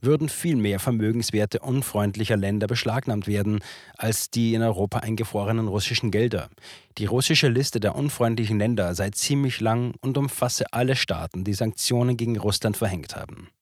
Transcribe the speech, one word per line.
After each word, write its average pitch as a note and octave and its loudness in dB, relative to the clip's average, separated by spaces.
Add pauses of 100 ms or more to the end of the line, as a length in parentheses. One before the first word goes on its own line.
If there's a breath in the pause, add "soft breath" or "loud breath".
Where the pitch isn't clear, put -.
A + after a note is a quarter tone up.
würden D3 4
viel D#3 0
mehr G#2 2
Vermögenswerte A2 0
unfreundlicher G#2+ 0
Länder G2+ 0
beschlagnahmt A2 -2
werden, G#2 0 (360 loud breath)
als - -2
die A#2 2
in A2+ 2
Europa G#2 0
eingefrorenen A2 -2
russischen G#2 0
Gelder. G#2 0 (480 loud breath)
Die G#2+ -2
russische C3 2
Liste B2+ 2
der G#2 0
unfreundlichen A2+ 0
Länder G#2 2
sei F#2+ -2
ziemlich C#3 0
lang A#2 0
und C3+ -2
umfasse C3+ 0
alle C3 2
Staaten, F2+ -4
die G#2 0
Sanktionen A2 0
gegen A#2 -2
Russland G#2 0
verhängt F#2 -4
haben. - -12 (140)